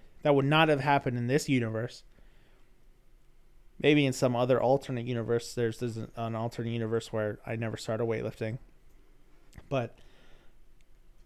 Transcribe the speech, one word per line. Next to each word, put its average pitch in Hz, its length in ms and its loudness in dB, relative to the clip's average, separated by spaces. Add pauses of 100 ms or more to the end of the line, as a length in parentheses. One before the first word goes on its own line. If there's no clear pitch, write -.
(220)
that 147 120 6
would 135 100 4
not 156 240 6
have 147 120 4
happened 139 360 2
in 120 100 -2
this 139 220 2
universe. 117 540 -2 (1800)
Maybe 147 220 6
in 131 80 2
some 123 240 0
other 123 240 4
alternate 123 460 0
universe, 117 480 -2
there's, 113 240 -2
there's 117 180 -6
an, 113 180 -10
an 117 200 -6
alternate 117 360 -6
universe 113 420 -4
where 107 340 -2
I 117 100 -6
never 113 220 -6
started 113 260 -4
weightlifting. 113 540 -4 (1120)
But, 123 280 -4 (1300)